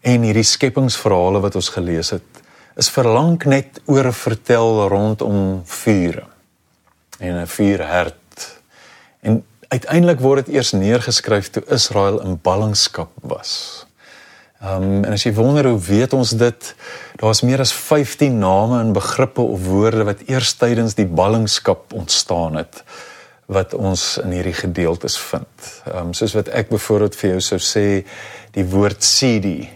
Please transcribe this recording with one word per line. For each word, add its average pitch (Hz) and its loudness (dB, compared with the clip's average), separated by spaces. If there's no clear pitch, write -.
en 123 4
hierdie 110 2
skepingsverhale 101 2
wat 101 -2
ons 87 -4
gelees 85 -2
het, - -14
is - 0
verlang 135 4
net 139 0
oorvertel 117 2
rondom 101 0
vure 90 0
en 87 -6
'n 87 -8
vuurherd. 87 -2
En 110 0
uiteindelik 160 2
word 135 4
dit 147 -6
eers 127 0
neergeskryf 104 0
toe - -6
Israel 104 0
in 92 -4
ballingskap 98 0
was. - -10
Ehm, 95 0
en 104 -2
as 104 -2
jy 117 0
wonder, 135 4
hoe 117 2
weet 101 2
ons 127 2
dit? 117 -2
Daar 110 0
is 107 2
meer 127 2
as 131 0
vyftien 143 0
name 101 2
en 113 2
begrippe - -2
of 104 -2
woorde 107 2
wat 101 -2
eers 131 -2
tydens 117 0
die 104 2
ballingskap 98 0
ontstaan 85 -2
het, - -10
wat 95 -2
ons 95 -2
in 92 -4
hierdie 90 -4
gedeeltes 85 -2
vind. - -10
Ehm, 87 -8
soos 110 -2
wat 104 -2
ek - -2
byvoorbeeld 104 0
vir 101 -2
jou 92 0
sou 92 -2
sê, 101 0
die 95 -2
woord 98 0
seedy 101 0